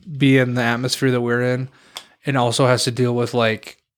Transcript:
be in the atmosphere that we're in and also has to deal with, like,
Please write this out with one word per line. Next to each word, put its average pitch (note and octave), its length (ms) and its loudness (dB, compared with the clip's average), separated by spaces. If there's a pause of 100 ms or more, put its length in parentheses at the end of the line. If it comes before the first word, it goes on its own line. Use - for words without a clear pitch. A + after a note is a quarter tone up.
(180)
be C3+ 200 4
in B2 160 0
the B2 80 -2
atmosphere B2+ 500 -2
that B2 80 0
we're A#2+ 220 -2
in B2+ 260 -2 (580)
and C#3 100 -2
also A#2+ 300 2
has B2 180 2
to C3 60 -2
deal A#2+ 240 0
with, A#2+ 200 -2
like, A2+ 440 -2 (200)